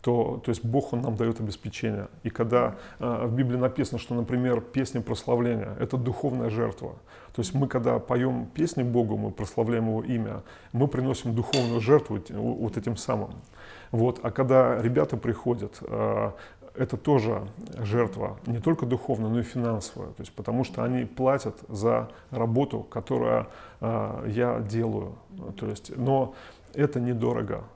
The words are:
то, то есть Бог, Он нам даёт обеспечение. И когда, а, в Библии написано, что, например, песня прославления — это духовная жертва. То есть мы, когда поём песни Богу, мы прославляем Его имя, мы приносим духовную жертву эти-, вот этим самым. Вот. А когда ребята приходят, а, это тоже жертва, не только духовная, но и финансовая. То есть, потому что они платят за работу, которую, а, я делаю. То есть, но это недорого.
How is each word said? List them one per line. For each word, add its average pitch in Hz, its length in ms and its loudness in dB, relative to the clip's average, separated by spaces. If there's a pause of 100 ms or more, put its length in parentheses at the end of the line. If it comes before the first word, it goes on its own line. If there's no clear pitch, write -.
то, 120 420 2
то 123 60 0
есть - 140 -2
Бог, 135 280 2
Он 120 80 0
нам 117 160 -2
даёт 113 240 0
обеспечение. 104 640 -4 (160)
И 117 80 -2
когда, 117 460 2 (240)
а, 120 260 0
в 113 80 0
Библии 123 220 2
написано, 127 420 0
что, - 160 -4
например, 120 460 2
песня 123 400 -2
прославления — 117 800 0
это - 160 0
духовная 123 520 0
жертва. 110 460 -2 (400)
То 123 80 -2
есть 95 120 -4
мы, 139 120 4
когда 120 320 2
поём 123 560 0
песни 156 300 0
Богу, 117 320 2
мы 104 160 -2
прославляем 113 560 0
Его 110 160 0
имя, 110 380 -2 (300)
мы 127 140 4
приносим 131 480 0
духовную 117 460 2
жертву 110 380 4
эти-, - 140 -10
вот 110 440 -2
этим 110 200 -2
самым. 110 340 -2 (600)
Вот. 120 320 2
А 117 80 0
когда 127 500 6
ребята 127 360 2
приходят, 113 680 -2
а, 107 520 0 (440)
это 127 200 -2
тоже 117 500 2 (300)
жертва, 104 580 0 (100)
не 117 120 0
только 156 280 2
духовная, 117 440 0
но 117 100 4
и - 20 0
финансовая. 117 680 -4
То - 140 -14
есть, - 120 -14
потому 120 280 -2
что 120 220 -2
они 123 220 0
платят 131 500 0 (120)
за 117 420 2 (200)
работу, 117 500 2 (100)
которую, 117 560 0 (340)
а, 110 480 -2
я 117 320 0
делаю. 107 540 -2 (440)
То 107 80 -6
есть, - 300 -8
но 131 380 2 (400)
это 143 260 2
недорого. 113 640 0 (120)